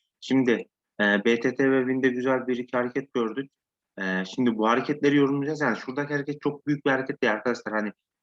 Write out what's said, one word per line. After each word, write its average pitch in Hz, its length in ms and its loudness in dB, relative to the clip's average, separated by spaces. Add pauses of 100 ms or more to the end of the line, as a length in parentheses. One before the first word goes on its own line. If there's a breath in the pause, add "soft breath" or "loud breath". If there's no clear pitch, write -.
(220)
Şimdi, 123 460 2 (340)
e, 104 240 4
B 117 140 4
T 127 160 -2
T 135 160 2
ve 135 80 4
Win'de 131 300 0
güzel 123 380 -2
bir 123 100 -2
iki 123 200 -4
hareket 123 360 -4
gördük. 120 380 -4 (460)
E, 92 280 -4
şimdi 120 320 0
bu 110 120 2
hareketleri 143 460 2
yorumlayacağız. 143 460 0
Yani 117 160 0
şuradaki 143 360 -6
hareket 143 280 -6
çok 143 260 -4
büyük 143 180 -2
bir 139 60 4
hareket 131 300 -2
değil 113 120 2
arkadaşlar. 110 400 -4
Hani 107 180 -2 (300)